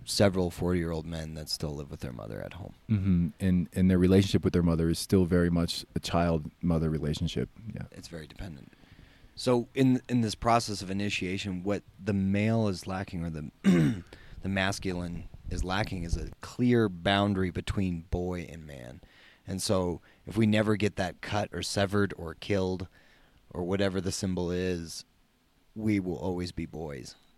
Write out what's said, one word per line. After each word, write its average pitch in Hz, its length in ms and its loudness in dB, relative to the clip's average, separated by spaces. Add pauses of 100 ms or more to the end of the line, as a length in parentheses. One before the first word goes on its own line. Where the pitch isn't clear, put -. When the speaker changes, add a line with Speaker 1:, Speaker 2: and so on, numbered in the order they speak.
Speaker 1:
several 92 480 2
forty-year-old 85 540 -2
men 80 300 -8
that 78 120 -10
still 76 260 -6
live 71 160 -10
with 76 120 -12
their 65 100 -8
mother 53 300 -10
at 50 140 -10
home. - 180 -12 (180)
Speaker 2:
Mm-hmm. 92 360 4 (120)
And, 90 320 4
and 92 180 4
their 92 80 6
relationship 95 460 6
with 92 80 2
their 87 100 4
mother 82 280 4
is 82 100 0
still 95 240 4
very 87 260 4
much 85 360 0 (100)
a - 60 -4
child-mother 82 880 0
relationship. 76 580 -2 (260)
Yeah. - 100 -10 (100)
Speaker 1:
It's - 160 -18
very 80 180 -14
dependent. 76 460 -14 (600)
So 123 380 0
in, 131 360 4
in 123 100 2
this 110 160 0
process 117 460 2
of 95 100 -6
initiation, 95 720 -4
what 98 200 -2 (200)
the 104 80 -2
male 104 560 2
is 92 180 -4
lacking, 95 380 -6
or 85 60 -4
the, 78 200 -8 (140)
<clears throat> 151 400 4 (400)
the 95 60 -4
masculine 92 800 -2 (200)
is 90 140 -4
lacking, 95 400 -2
is 82 140 -2
a 76 140 -8 (100)
clear 120 480 2
boundary 95 600 0
between 90 640 -2
boy 90 400 -4
and 80 160 -16
man. 67 320 -16 (480)
And 95 140 -4
so 90 400 0 (260)
if 92 80 -10
we 110 120 4
never 107 280 4
get 101 220 0
that 92 240 -4
cut 104 320 -4
or 92 100 -6
severed 101 540 0
or 82 160 -10
killed 92 560 -2 (640)
or 90 120 -6
whatever 95 380 0
the 92 100 -2
symbol 90 400 -2
is, 90 540 -4 (680)
we 107 280 2
will 90 160 -4
always 90 340 -4
be 85 160 -6
boys, 71 480 -12 (220)